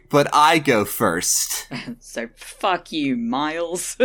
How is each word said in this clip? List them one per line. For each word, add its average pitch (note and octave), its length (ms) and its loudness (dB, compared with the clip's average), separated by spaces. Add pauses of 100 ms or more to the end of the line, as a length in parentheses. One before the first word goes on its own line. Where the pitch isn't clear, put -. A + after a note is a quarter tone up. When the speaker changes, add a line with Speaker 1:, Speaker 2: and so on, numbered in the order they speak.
(120)
Speaker 1:
but C#3+ 200 4
I D#3 280 6
go A#2+ 260 2
first. - 840 -2
Speaker 2:
<laughs> - 280 -12
So - 360 -12
fuck - 560 -4
you, C#3 260 -2
Miles. D3+ 880 -4